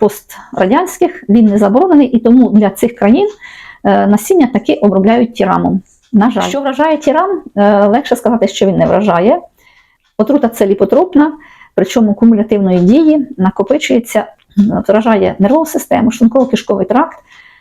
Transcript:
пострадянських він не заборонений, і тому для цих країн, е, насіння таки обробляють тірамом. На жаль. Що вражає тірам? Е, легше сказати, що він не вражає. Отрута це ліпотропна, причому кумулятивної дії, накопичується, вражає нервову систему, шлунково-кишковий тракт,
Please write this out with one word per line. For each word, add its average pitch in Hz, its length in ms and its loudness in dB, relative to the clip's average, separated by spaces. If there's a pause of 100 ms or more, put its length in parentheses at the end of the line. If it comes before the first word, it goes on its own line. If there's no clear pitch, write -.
пострадянських - 1300 -4
він 220 180 4
не 202 120 0
заборонений, 269 480 2
і 240 120 0
тому 240 320 4
для 214 200 4
цих 233 240 -4
країн, 285 340 2 (560)
е, 202 220 0
насіння 254 400 2
таки - 280 -2
обробляють 214 600 0
тірамом. 180 480 -2 (300)
На 226 180 2
жаль. 208 120 -4
Що 180 180 -6
вражає 285 360 -2
тірам? 311 460 -2 (140)
Е, 202 300 2
легше 247 300 0
сказати, 226 320 -2
що - 180 -4
він 190 100 0
не 165 100 0
вражає. 190 540 0 (800)
Отрута 247 300 0
це 226 180 -2
ліпотропна, 285 640 0 (420)
причому 208 400 0
кумулятивної 202 640 2
дії, 294 460 2 (100)
накопичується, 220 880 -2 (640)
вражає 208 500 0
нервову 269 280 0
систему, - 440 -4
шлунково-кишковий 226 800 -2
тракт, 302 300 -2 (420)